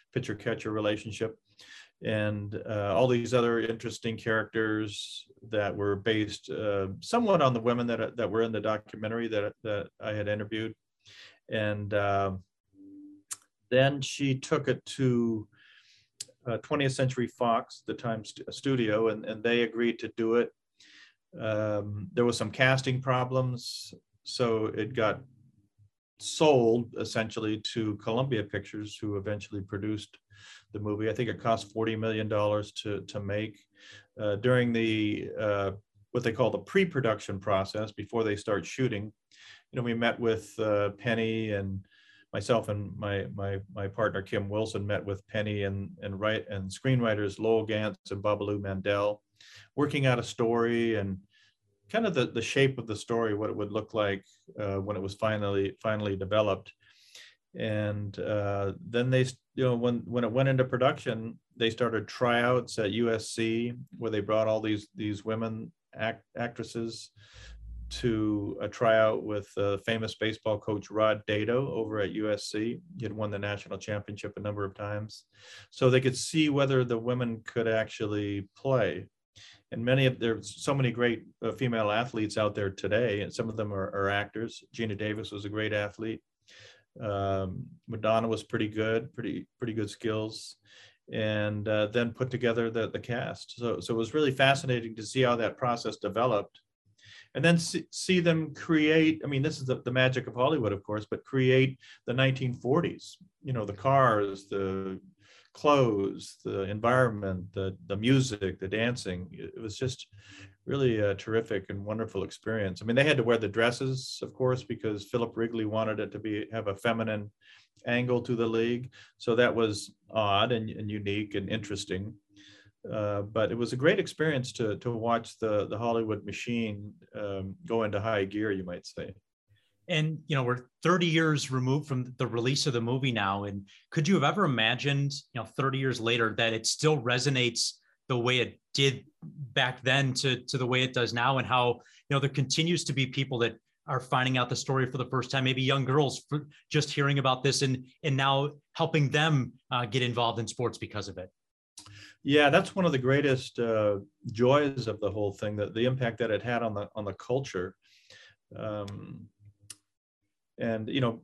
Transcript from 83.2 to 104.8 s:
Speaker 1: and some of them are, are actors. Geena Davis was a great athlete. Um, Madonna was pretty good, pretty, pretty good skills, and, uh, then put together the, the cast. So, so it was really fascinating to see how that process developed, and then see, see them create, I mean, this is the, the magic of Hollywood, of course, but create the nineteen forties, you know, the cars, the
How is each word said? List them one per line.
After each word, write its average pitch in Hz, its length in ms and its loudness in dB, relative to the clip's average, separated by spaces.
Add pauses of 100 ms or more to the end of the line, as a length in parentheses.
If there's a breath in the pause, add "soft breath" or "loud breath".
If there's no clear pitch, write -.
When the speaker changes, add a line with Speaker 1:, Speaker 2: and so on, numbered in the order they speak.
Speaker 1:
and 90 120 -6
some 113 160 -4
of 104 80 -6
them 104 160 -4
are, 95 200 -4
are 98 160 0
actors. 104 540 -4 (100)
Geena 110 240 -4
Davis 104 340 -4
was 104 120 -8
a 104 60 -8
great 107 240 -4
athlete. 104 480 -4 (800 loud breath)
Um, 98 640 -2 (220)
Madonna 110 400 2
was 110 160 -2
pretty 110 240 -2
good, 110 460 -2
pretty, - 340 -6 (120)
pretty 117 140 -4
good 107 160 -2
skills, 110 680 -4 (540 loud breath)
and, 107 560 0
uh, 107 200 4
then 117 240 0
put 131 180 -4
together 117 400 0
the, 110 200 -2
the - 100 -6
cast. - 580 -8
So, 120 220 -2
so - 140 -4
it 113 40 0
was 113 160 -2
really 147 180 4
fascinating 131 640 2
to 110 80 -10
see 131 180 0
how 120 160 6
that 107 200 0
process 117 400 -2
developed, 104 640 0 (720 loud breath)
and 135 120 0
then 170 120 8
see, - 340 -2
see - 280 2
them 160 340 2
create, 156 680 4
I 147 40 -4
mean, 139 140 0
this 147 180 -2
is 131 60 -6
the, 127 180 0
the 123 80 -2
magic 127 360 4
of - 80 -10
Hollywood, 123 380 2
of 98 100 -6
course, 104 260 -4
but - 140 -4
create 131 560 4 (260 loud breath)
the 123 80 -2
nineteen 131 400 2
forties, - 640 -2 (240)
you 131 120 -6
know, 113 100 -2
the 104 80 -6
cars, 107 800 4
the 95 500 -2 (540 soft breath)